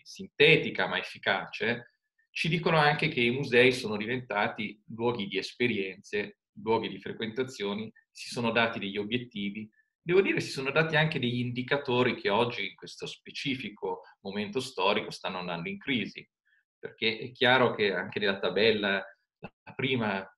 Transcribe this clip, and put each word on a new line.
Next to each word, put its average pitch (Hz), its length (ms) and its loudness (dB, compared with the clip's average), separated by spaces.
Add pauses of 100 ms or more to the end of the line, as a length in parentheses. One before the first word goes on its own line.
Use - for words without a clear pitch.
sintetica 110 840 4
ma 92 100 -2
efficace, 101 1000 -2 (340)
ci - 180 -2
dicono 165 280 2
anche 147 320 4
che 127 120 0
i 120 100 6
musei 123 400 6
sono 107 240 -2
diventati 107 920 -4
luoghi 113 400 -2
di 107 100 -4
esperienze, 101 1000 -4 (220)
luoghi 110 280 0
di 98 100 -10
frequentazioni, 110 920 -6 (200)
si - 180 -16
sono 120 220 -2
dati 117 280 2
degli 98 180 -6
obiettivi, 107 720 -6 (340)
devo 180 180 4
dire 311 200 0
si - 100 -8
sono 135 180 -6
dati 160 280 2
anche 156 200 2
degli 120 220 0
indicatori 123 760 0
che - 140 -2
oggi 107 380 2
in - 80 -14
questo - 320 -12
specifico 110 920 -8 (200)
momento 104 380 -6
storico 104 500 0
stanno 92 300 -6
andando 87 300 -6
in 101 80 -6
crisi, - 500 -4 (500)
perché 110 400 -4
è 127 140 -10
chiaro 123 420 4
che 101 200 2
anche 95 260 -4
nella 98 180 0
tabella, 101 640 2 (380)
la - 340 -18
prima 110 540 -2 (100)